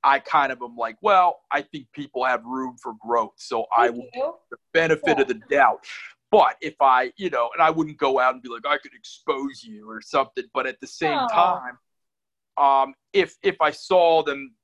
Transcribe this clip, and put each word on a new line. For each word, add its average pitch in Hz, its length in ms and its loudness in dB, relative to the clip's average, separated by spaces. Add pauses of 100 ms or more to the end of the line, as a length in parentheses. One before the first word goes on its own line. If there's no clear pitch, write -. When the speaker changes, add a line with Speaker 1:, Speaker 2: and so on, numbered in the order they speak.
Speaker 1:
I 139 160 4
kind 139 320 0
of 123 120 -10
am 120 140 -14
like, 113 260 -6
"Well, 185 480 2
I 143 100 -2
think 143 320 -16
people 135 320 -6
have 123 200 -2
room 127 340 -10
for 117 160 -12
growth, 113 420 -4
so 113 300 -6 (100)
I 120 140 4
Speaker 2:
Me 120 80 -12
Speaker 1:
will 120 60 -14
Speaker 2:
too. - 80 -20
Speaker 1:
give 277 220 -8 (160)
the - 60 -16 (160)
benefit 160 460 0
Speaker 2:
Yeah. 139 40 2
Speaker 1:
of 131 60 0
the 123 60 -2
doubt." 135 500 0 (460)
But 180 300 4
if 151 200 -8
I, 127 360 4
you 190 120 -6
know, 120 240 -2
and 165 100 -4
I 160 80 4
wouldn't 156 280 -4
go 135 200 2
out 127 160 2
and 123 80 -16
be 123 60 -16
like, 117 160 -12
"I 147 140 0
could - 160 -16
expose 135 680 -8
you," 107 280 -20
or 110 100 -14
something. 127 540 -4
But 131 120 -4
at 131 140 -10
the 117 60 -16
same - 240 -6
Speaker 2:
No. 269 180 -2
Speaker 1:
time, 160 500 0 (760)
um, 135 380 2 (180)
if, 185 300 -2
if 180 180 -2
I 151 120 2
saw 165 500 2
them 139 420 -8